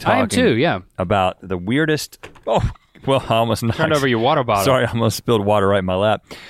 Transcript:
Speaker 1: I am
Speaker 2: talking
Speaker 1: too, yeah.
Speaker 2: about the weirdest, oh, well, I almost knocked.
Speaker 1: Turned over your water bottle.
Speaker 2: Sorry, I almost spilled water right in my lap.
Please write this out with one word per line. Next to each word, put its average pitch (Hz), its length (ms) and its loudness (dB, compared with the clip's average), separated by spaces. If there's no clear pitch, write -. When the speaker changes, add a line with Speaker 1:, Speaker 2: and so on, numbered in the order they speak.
Speaker 1:
I - 160 0
am 101 80 -2
Speaker 2:
talking - 160 0
Speaker 1:
too, 147 140 2
yeah. 127 220 0
Speaker 2:
about 92 440 0
the 92 160 -6
weirdest, 143 680 -4
oh, - 240 0
well, 135 240 0
I 117 60 2
almost 113 280 0
knocked. 113 140 -2
Speaker 1:
Turned 160 160 0
over 139 120 2
your 120 140 2
water 135 240 2
bottle. 104 220 0
Speaker 2:
Sorry, 127 200 2
I 113 40 -4
almost 113 260 0
spilled 110 300 0
water 104 240 2
right 101 100 2
in 92 60 -4
my 92 100 -2
lap. 104 300 0